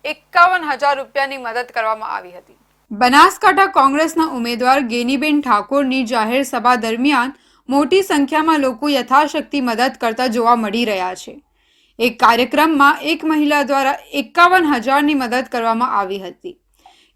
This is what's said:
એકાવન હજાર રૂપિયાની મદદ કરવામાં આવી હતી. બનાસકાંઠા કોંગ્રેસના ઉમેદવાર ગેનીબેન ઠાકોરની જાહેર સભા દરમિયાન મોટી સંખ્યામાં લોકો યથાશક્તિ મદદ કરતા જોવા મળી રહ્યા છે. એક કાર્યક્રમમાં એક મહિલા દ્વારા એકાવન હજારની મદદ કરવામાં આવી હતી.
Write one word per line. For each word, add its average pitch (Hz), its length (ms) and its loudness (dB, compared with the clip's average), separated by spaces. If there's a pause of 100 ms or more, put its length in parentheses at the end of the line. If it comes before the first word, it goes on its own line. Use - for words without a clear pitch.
એકાવન 349 600 0
હજાર 285 340 -2
રૂપિયાની 269 380 -6
મદદ 240 380 -8
કરવામાં 220 420 -4
આવી 180 140 -12
હતી. - 260 -20 (340)
બનાસકાંઠા 320 760 4
કોંગ્રેસના 311 580 0
ઉમેદવાર 247 560 0
ગેનીબેન 262 600 -2
ઠાકોરની 262 640 0
જાહેર 233 380 -2
સભા 247 320 0
દરમિયાન 247 580 -2 (360)
મોટી 285 340 2
સંખ્યામાં 311 580 0
લોકો 262 280 -2
યથાશક્તિ 285 720 0
મદદ 247 400 -2
કરતા 240 260 -2
જોવા 240 300 2
મળી 226 280 -2
રહ્યા 185 300 -4
છે. - 280 -18 (560)
એક 240 220 -2
કાર્યક્રમમાં 277 840 2
એક 320 220 -4
મહિલા 302 380 0
દ્વારા 277 320 0 (180)
એકાવન 349 540 2
હજારની 285 480 0
મદદ 247 380 -2
કરવામાં 226 460 -2
આવી 196 200 -4
હતી. 185 420 -16 (560)